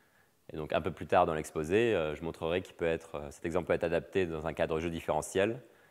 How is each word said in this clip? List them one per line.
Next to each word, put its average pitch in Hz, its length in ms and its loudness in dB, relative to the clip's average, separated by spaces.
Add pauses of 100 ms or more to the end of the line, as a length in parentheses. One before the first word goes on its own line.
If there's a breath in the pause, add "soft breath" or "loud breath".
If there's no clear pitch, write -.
(540 soft breath)
Et 82 40 -10
donc, 76 160 -4
un 85 80 2
peu 92 100 -2
plus 82 160 -10
tard 90 180 6
dans 82 80 2
l'exposé, 80 600 2
euh, 78 220 0
je 73 80 -8
montrerai 82 380 -2
qu'il - 140 -14
peut 85 100 -2
être, 82 300 -2
euh, 73 160 -8
cet - 140 -10
exemple 85 220 0
peut 92 60 2
être 85 100 2
adapté 85 440 0
dans 80 200 -4
un 78 60 -2
cadre 80 260 0
jeu 85 100 0
différentiel, 85 720 0 (300 soft breath)